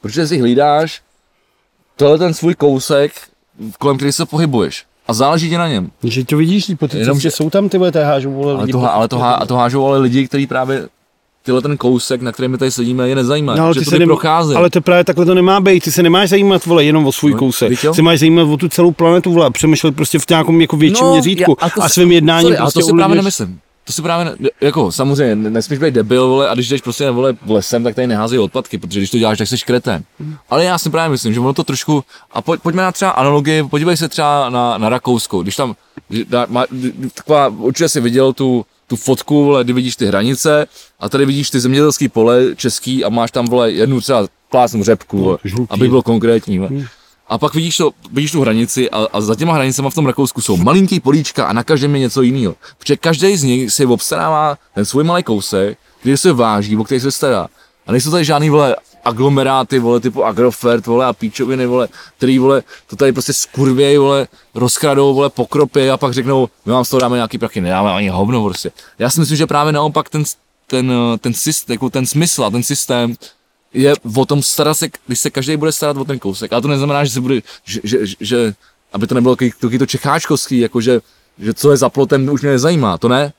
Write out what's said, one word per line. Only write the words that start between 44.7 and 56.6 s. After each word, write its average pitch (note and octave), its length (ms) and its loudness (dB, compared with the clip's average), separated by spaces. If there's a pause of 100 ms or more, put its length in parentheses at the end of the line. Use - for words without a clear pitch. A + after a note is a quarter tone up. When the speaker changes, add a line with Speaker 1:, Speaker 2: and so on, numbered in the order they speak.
Speaker 1:
řepku, G#2+ 340 0
Speaker 2:
No, F#2+ 60 2
Speaker 1:
vole, F#2 200 0
Speaker 2:
žlutý. A2 260 -4
Speaker 1:
aby A2 180 0
bylo B2 140 4
konkrétní, A2+ 560 0
vole. F#2+ 120 -4
Speaker 2:
Hmm. C3+ 160 -8 (420)
Speaker 1:
A A2 100 -6
pak D3 160 -2
vidíš D#3+ 220 -2
to, D#3+ 140 0 (220)
vidíš C#3+ 200 -2
tu E3 80 0
hranici A#2 500 0
a, G#2+ 220 -2
a G#2 80 -4
za G#2+ 140 -2
těma E3 180 0
hranicema C3+ 380 0
v - 40 -14
tom D#3 120 0
Rakousku B2+ 340 -2
jsou G#2 160 0
malinký E3+ 440 2
políčka - 460 0
a F#2 60 -4
na A2+ 120 -2
každém C#3+ 300 0
je C#3 60 0
něco C3 220 0
jinýho. B2 320 0 (240)
Protože - 180 -2
každej E3 400 0
z D#3 60 -2
nich B2+ 300 0
si C#3+ 140 0
obstarává D3+ 720 -2 (160)
ten G2+ 100 -2
svůj C#3 200 0
malý F3 180 0
kousek, G2+ 560 -2 (220)
který C3+ 160 2
se F3 160 2
váží, G#2+ 440 0